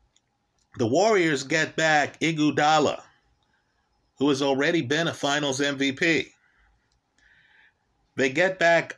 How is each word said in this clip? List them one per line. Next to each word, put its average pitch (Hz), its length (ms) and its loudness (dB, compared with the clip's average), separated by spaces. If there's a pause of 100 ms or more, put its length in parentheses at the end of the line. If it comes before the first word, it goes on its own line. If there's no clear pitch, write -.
(800)
the 117 80 0
Warriors 160 560 0
get 151 320 -2
back 156 440 0
Iguodala, 151 840 0 (1120)
who 139 120 2
has 135 120 0
already 143 400 0
been 147 260 -2
a 127 60 -4
Finals 143 480 -2
M 143 160 -2
V 139 140 -2
P. 156 400 -2 (1800)
They 135 160 0
get 185 260 0
back 170 400 2